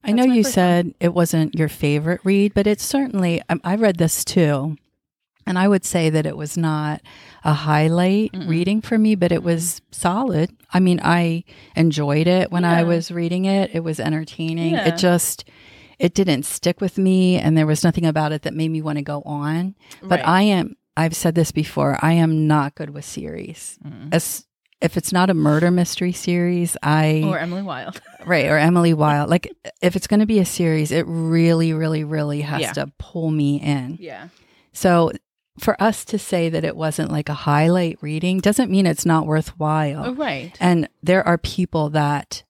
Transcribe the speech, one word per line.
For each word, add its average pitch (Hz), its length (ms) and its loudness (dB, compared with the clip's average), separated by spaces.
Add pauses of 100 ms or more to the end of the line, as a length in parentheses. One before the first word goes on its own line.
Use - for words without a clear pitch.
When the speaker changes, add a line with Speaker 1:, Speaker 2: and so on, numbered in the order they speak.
Speaker 1:
I 190 100 -2
Speaker 2:
That's 226 40 2
Speaker 1:
know 254 120 4
Speaker 2:
my 254 60 4
Speaker 1:
you 226 100 6
Speaker 2:
first 262 120 0
one. 185 80 4
Speaker 1:
said 175 360 2
it 175 140 2
wasn't 165 400 2
your 156 140 0
favorite 151 560 -2
read, 196 300 2
but 202 120 2
it 208 140 0
certainly, 202 680 -2
um, 151 120 -2
I 180 140 -2
read 208 220 2
this 165 260 0
too. 147 520 0 (720)
And 180 120 -2
I 190 100 4
would 196 160 4
say 165 260 0
that 156 160 0
it 151 100 -6
was 151 200 -8
not 151 460 -2 (420)
a 156 80 2
highlight 160 800 2
Speaker 2:
Mm-mm. 180 160 -8
Speaker 1:
reading 175 320 0
for 226 180 -2
me, 214 160 4
but 196 180 2
it 165 80 0
Speaker 2:
Mm-mm. 180 40 -14
Speaker 1:
was 170 460 -2
solid. 185 600 -2 (220)
I 180 80 4
mean, 180 220 4
I 170 420 0 (320)
enjoyed 151 500 2
it 185 240 2
when 175 140 0
I 170 160 2
Speaker 2:
Yeah. 170 40 2
Speaker 1:
was 170 260 0
reading 175 360 -4
it. 196 280 0
It 170 60 -2
was 160 200 -6
entertaining. 160 760 -4
Speaker 2:
Yeah. 196 140 0
Speaker 1:
It 170 80 -2
just, 175 480 0 (540)
it 175 160 2
didn't 156 300 2
stick - 360 -4
with 190 160 -4
me, 185 400 4
and 156 200 2
there 156 100 4
was 151 180 0
nothing 170 220 2
about 156 260 0
it 151 100 -6
that - 120 -8
made 160 160 -2
me 160 100 -4
wanna 151 220 -4
go 147 240 -8
on. 151 480 -4 (280)
But 185 180 -2
Speaker 2:
Right. - 80 0
Speaker 1:
I 185 140 4
am, 196 340 2 (200)
I've 160 200 -2
said 165 180 0
this 165 180 2
before, 143 480 -2
I 160 120 2
am 160 340 4
not 147 280 2
good 147 160 -12
with 143 140 -14
series. - 800 -14
Speaker 2:
Mm-mm. 143 300 -10
Speaker 1:
As, - 320 -4 (340)
if - 160 -2
it's - 160 -6
not 185 180 2
a 180 40 2
murder 156 360 2
mystery 180 420 0
series, 175 680 -2
I 156 440 2
Speaker 2:
Or - 120 -2
Emily 175 240 -6
Wilde. 165 380 -12 (120)
<laughs> - 140 -20
Speaker 1:
Right, 165 200 2
or 151 120 2
Emily 170 360 4
Wilde. 147 360 0
Like, - 200 0 (320)
if 180 140 2
it's 185 100 -6
gonna 214 200 2
be 214 120 2
a 185 60 4
series, 160 480 -2
it - 160 0
really, 165 640 2
really, 156 320 -4
really 147 380 -4
has 147 180 -6
Speaker 2:
Yeah. 107 140 -4
Speaker 1:
to 143 240 -6
pull 165 320 -6
me 143 260 0
in. 143 440 -4
Speaker 2:
Yeah. 147 280 -16 (440)
Speaker 1:
So 170 380 2 (480)
for - 240 -2
us 214 240 0
to 214 120 -6
say 170 300 -2
that 160 160 -2
it 160 120 -4
wasn't, 156 340 -4
like, 151 180 -4
a 147 60 -4
highlight 165 680 0
reading 160 400 -2
doesn't 208 300 2
mean 190 160 4
it's - 180 -2
not 160 220 2
worthwhile. 156 800 -2
Speaker 2:
Oh, 254 80 -6
right. 180 460 -6
Speaker 1:
And 175 280 2 (140)
there 180 240 2
are 170 100 2
people 160 540 -4
that 147 600 -2